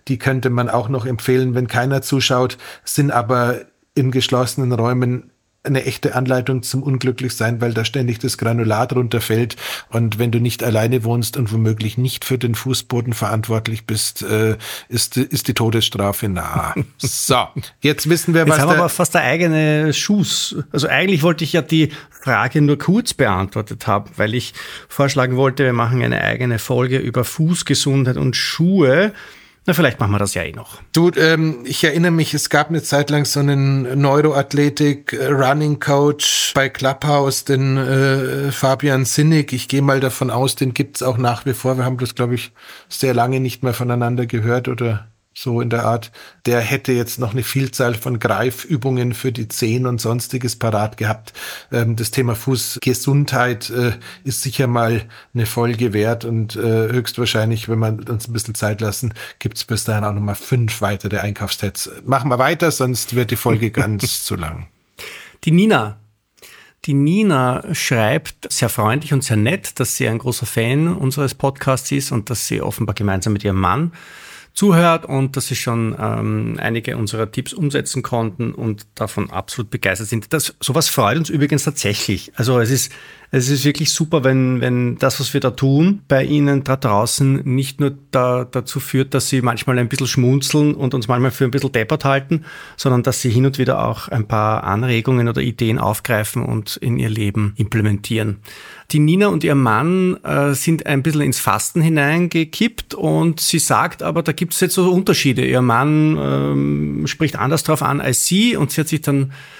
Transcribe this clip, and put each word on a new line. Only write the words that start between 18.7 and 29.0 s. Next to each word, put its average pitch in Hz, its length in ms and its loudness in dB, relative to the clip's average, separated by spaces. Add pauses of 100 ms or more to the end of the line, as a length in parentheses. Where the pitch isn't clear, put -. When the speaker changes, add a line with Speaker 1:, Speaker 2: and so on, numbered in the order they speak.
Speaker 1:
der 156 80 4
Speaker 2:
aber 170 80 2
fast - 260 0
eine 156 80 2
eigene 156 720 2
Schuss. - 600 0 (160)
Also 117 180 -2
eigentlich 160 340 2
wollte 165 220 2
ich 135 100 -2
ja 170 80 2
die 160 260 2 (220)
Frage 127 500 0
nur 147 160 4
kurz 196 380 0
beantwortet 104 720 -2
haben, 101 300 0
weil 107 180 0
ich 123 180 -4 (380)
vorschlagen 131 460 0
wollte, 135 280 2
wir 127 80 4
machen 120 300 0
eine 120 180 0
eigene 117 380 0
Folge 127 400 0
über 123 260 -2
Fußgesundheit 139 920 0
und 135 180 0
Schuhe. 180 800 4 (520)